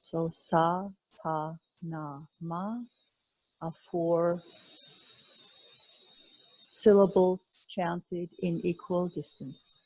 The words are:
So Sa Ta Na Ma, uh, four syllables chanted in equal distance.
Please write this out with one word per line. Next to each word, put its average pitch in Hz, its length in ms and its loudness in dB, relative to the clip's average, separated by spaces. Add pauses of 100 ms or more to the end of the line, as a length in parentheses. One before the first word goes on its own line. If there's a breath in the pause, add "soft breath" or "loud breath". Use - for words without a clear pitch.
So 165 300 -4
Sa 175 580 0 (340)
Ta 160 320 -4 (280)
Na 156 380 -8 (200)
Ma, 180 380 -6 (840)
uh, 165 100 -6
four 170 720 0 (2250)
syllables 190 880 4 (120)
chanted 175 640 -4 (100)
in 175 240 0
equal 180 440 -2
distance. - 760 -10